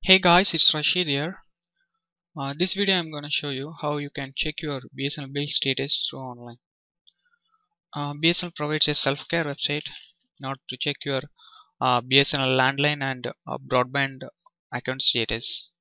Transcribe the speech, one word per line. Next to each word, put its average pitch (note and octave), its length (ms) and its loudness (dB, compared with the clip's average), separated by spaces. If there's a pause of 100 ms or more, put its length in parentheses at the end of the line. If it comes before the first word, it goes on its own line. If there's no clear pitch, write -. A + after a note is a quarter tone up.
Hey F#3+ 120 8
guys, F#3 340 6
it's - 220 6
Rashid D#3+ 320 0
here. D3+ 320 -2 (1000)
Uh, C#3 200 -4
this F#3 160 2
video F#3+ 220 2
I'm E3 140 -2
gonna D3 200 -8
show - 180 -2
you C#3 320 -6
how D3 160 0
you D3 140 -4
can C3+ 260 -8
check - 240 -2
your C#3+ 220 -4 (120)
B C3+ 120 -2
S C#3+ 100 -2
N D3 80 -8
L C3+ 80 -12
bill C#3+ 140 -2
status C#3 640 0
through C#3 80 -10
online. A#2+ 400 -12 (1400)
Uh, C#3+ 240 -4
B E3 80 2
S E3+ 140 2
N F3 60 -6
L E3+ 60 -12
provides D3+ 320 0
a D3 80 2
self-care D3+ 500 0
website D3 440 -4 (500)
in C#3 60 -14
order C3+ 240 -6
to C3 100 -10
check C#3+ 180 -2 (100)
your, C3+ 160 0 (580)
uh, B2 220 2
B B2+ 180 6
S C#3 140 2
N C#3 80 0
L C3 60 2
landline C#3 540 2
and, B2+ 260 -4
uh, - 280 -8
broadband C3 720 -2 (420)
account B2+ 300 -6
status. - 680 0 (100)